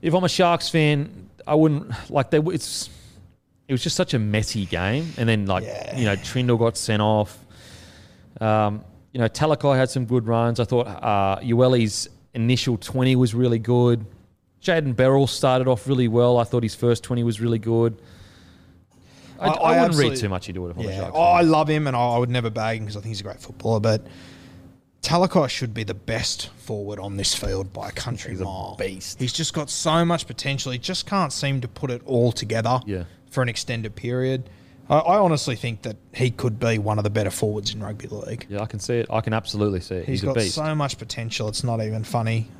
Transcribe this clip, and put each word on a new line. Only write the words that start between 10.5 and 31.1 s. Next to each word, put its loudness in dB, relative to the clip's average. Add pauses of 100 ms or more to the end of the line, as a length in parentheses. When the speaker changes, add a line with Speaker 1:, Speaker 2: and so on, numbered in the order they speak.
Speaker 1:
I 2
thought, 0
uh, 0
Ueli's 2 (260)
initial 0
twenty 0
was 2
really 2
good. 4 (580)
Jaden 0
Beryl 6
started 2
off 0
really 2
well. 4
I 4
thought 0
his -4
first 2
twenty -2
was -2
really 0
good. 2 (1400)
I, -2
Speaker 2:
I, 4
Speaker 1:
I 2
Speaker 2:
I -
Speaker 1:
wouldn't 4
read 6 (260)
Speaker 2:
absolutely -4
Speaker 1:
too -2
much -4
into -6
it -8
if -10
I'm -4
a -4
Speaker 2:
Yeah, -6
Speaker 1:
Sharks -4
Speaker 2:
I 6
Speaker 1:
fan. 6
Speaker 2:
love 4
him, 0
and 0
I, 2
I 2
would 2
never 0
bag -2
him -8
'cause -10
I -8
think -10
he's -8
a -12
great -12
footballer, -2
but 2 (1000)
Talakai 2
should -6
be -6
the -6
best -6 (100)
forward -8
on -8
this 0
field -4
by -10
a -10
country -8
Speaker 1:
He's -8
a -4
Speaker 2:
mile. -10
Speaker 1:
beast. -8
Speaker 2:
He's -4
just -4
got -6
so 2
much -2
potential. -6
He -6
just -6
can't -2